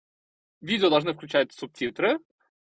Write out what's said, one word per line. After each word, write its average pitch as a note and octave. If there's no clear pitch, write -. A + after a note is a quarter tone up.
видео F#3+
должны D3+
включать D3
субтитры, D#3